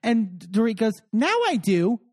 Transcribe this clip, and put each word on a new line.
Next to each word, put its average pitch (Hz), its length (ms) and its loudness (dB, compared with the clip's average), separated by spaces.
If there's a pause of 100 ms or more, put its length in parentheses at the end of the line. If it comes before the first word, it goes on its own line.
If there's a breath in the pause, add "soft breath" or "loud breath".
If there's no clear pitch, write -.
And 214 360 -2
Dorit 208 380 0
goes, 220 160 0 (200)
"Now 285 220 0 (140)
I 339 80 0
do." 190 440 0 (120)